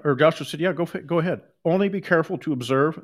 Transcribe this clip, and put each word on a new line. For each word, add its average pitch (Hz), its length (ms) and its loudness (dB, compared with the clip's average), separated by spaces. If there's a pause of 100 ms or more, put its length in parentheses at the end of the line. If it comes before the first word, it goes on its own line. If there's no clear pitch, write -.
or 147 120 2
Joshua 151 300 2
said, 156 120 -10
"Yeah, 175 140 0
go, 165 140 -2
go 170 320 -4
ahead. 165 240 -2 (220)
Only 190 260 2
be 190 100 -4
careful 165 380 0
to 156 160 -4
observe 135 500 0